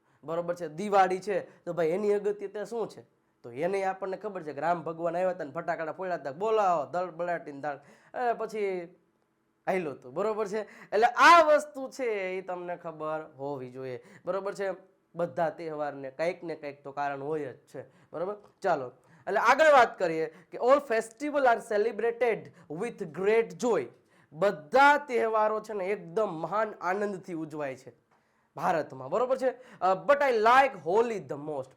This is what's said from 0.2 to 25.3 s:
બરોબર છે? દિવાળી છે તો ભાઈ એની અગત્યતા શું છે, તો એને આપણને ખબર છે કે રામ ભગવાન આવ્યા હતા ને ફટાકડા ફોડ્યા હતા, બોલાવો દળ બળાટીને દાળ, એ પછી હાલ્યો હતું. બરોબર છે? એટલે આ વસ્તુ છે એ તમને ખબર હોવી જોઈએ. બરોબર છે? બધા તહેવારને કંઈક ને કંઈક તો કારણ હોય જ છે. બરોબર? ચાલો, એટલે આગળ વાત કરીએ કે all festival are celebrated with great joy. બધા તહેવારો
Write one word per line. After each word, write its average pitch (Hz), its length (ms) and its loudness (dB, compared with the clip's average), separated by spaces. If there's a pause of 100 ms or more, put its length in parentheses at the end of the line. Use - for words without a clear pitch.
બરોબર 170 320 -4
છે? 175 120 -8
દિવાળી 185 520 2
છે 185 440 -6
તો - 100 -6
ભાઈ 160 140 0
એની 202 260 2
અગત્યતા 202 500 -4
શું 202 240 -6
છે, - 140 -20 (420)
તો 123 80 -16
એને 180 320 -2
આપણને 190 340 -4
ખબર 190 260 -10
છે 151 100 -10
કે 135 80 -10
રામ 165 220 0
ભગવાન 165 340 -4
આવ્યા 185 120 0
હતા 180 140 -4
ને 143 80 -10
ફટાકડા 160 400 -4
ફોડ્યા 180 240 -6
હતા, 143 160 -8
બોલાવો 185 540 2
દળ 175 260 -4
બળાટીને 160 500 -6
દાળ, 143 180 -6 (400)
એ 240 140 0
પછી 196 600 -6 (720)
હાલ્યો 175 240 -2
હતું. 127 220 -16
બરોબર 208 340 -2
છે? 208 140 -6
એટલે - 440 0
આ 302 380 8
વસ્તુ 294 460 0
છે - 160 -6
એ 190 360 -4
તમને 180 360 -8
ખબર 156 600 -8
હોવી 135 340 -8
જોઈએ. 127 320 -10 (220)
બરોબર 190 280 -4
છે? 185 360 -6 (260)
બધા 170 340 -2
તહેવારને 147 640 -8
કંઈક 170 320 -4
ને 160 120 -8
કંઈક 143 280 -12
તો 143 80 -14
કારણ 143 320 -6
હોય 151 220 -4
જ 127 120 -12
છે. - 280 -18 (280)
બરોબર? 180 220 -6 (260)
ચાલો, 151 260 0 (400)
એટલે 190 120 0
આગળ 269 320 8
વાત 247 280 8
કરીએ 160 260 0 (260)
કે 175 60 -12
all 262 200 6
festival 285 640 -2
are 233 200 4 (120)
celebrated 226 640 0 (400)
with 180 440 -8
great 220 460 2
joy. 180 180 2 (480)
બધા 214 640 4
તહેવારો 220 640 0